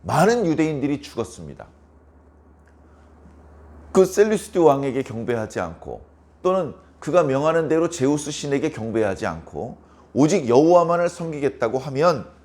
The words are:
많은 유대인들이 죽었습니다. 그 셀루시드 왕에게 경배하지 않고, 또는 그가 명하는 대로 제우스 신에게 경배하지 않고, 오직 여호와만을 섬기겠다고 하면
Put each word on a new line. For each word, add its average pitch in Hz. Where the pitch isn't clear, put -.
많은 185
유대인들이 147
죽었습니다. 85
그 190
셀루시드 202
왕에게 139
경배하지 110
않고, 85
또는 185
그가 165
명하는 156
대로 165
제우스 147
신에게 143
경배하지 107
않고, 82
오직 147
여호와만을 170
섬기겠다고 139
하면 143